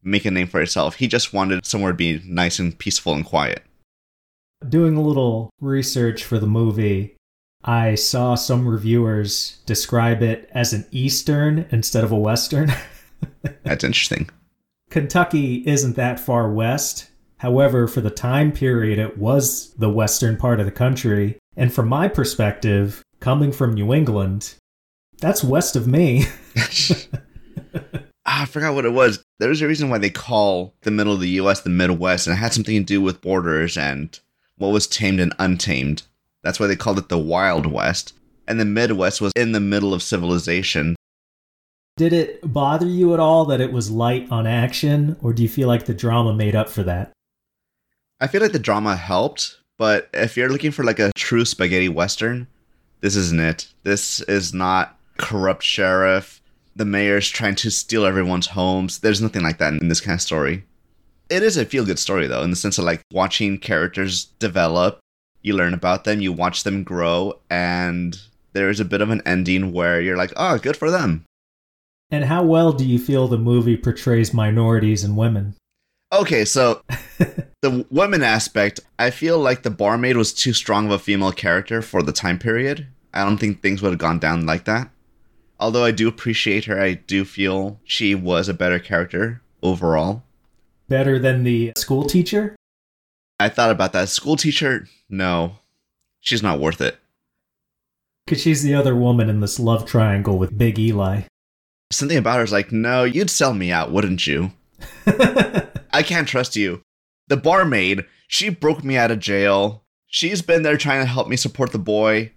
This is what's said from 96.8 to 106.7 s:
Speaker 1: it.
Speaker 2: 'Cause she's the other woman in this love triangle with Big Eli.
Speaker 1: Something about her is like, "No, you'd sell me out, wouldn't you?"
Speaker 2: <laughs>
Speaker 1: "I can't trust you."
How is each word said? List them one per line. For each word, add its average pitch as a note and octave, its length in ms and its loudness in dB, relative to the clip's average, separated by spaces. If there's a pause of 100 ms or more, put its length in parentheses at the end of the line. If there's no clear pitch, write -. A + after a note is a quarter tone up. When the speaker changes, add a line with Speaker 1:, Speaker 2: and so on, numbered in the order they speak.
Speaker 1:
it. B1 160 -2 (1300)
Speaker 2:
'Cause - 140 0
she's D#3 200 2
the C#3+ 140 2
other C#3 200 2
woman A#2+ 340 2
in G#2 100 0
this G#2 200 -4
love A2+ 260 0
triangle G2+ 520 2
with F#2 200 -2
Big A2 200 2
Eli. G#2 440 0 (720)
Speaker 1:
Something D3 260 0
about A#2 200 2
her A#2+ 60 2
is G2+ 80 -2
like, G2+ 200 0
"No, A#2+ 320 2
you'd C#3+ 260 0
sell C3+ 240 0
me F#2 180 -2
out, D#2+ 200 -2
wouldn't F#2+ 340 0
you?" D#2 280 -2 (260)
Speaker 2:
<laughs> - 280 -6
Speaker 1:
"I - 960 0
can't D#3+ 240 -2
trust B2+ 280 -2
you." F#2 260 -4 (460)